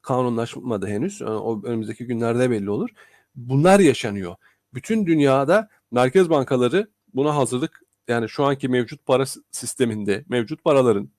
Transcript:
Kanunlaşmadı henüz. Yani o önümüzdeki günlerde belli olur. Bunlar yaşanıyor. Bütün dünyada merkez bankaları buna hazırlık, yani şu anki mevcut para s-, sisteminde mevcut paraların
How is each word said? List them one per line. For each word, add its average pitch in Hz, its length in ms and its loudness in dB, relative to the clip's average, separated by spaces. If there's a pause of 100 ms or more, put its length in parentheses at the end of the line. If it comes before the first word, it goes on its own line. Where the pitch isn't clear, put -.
Kanunlaşmadı 117 840 -4
henüz. 120 340 -6
Yani 110 100 -8
o 107 340 -6
önümüzdeki 113 420 -8
günlerde 120 440 -2
belli 101 200 -2
olur. 160 200 -4 (440)
Bunlar 143 460 4
yaşanıyor. 101 560 0 (380)
Bütün 208 320 -4
dünyada 147 640 2 (220)
merkez 127 400 2
bankaları 135 600 0 (240)
buna 147 220 0
hazırlık, 127 460 -2 (260)
yani 117 200 -2
şu - 160 -4
anki 139 240 -2
mevcut 123 380 -4
para 131 200 2
s-, - 140 -14 (100)
sisteminde 107 800 -4
mevcut 123 360 -4
paraların 127 540 2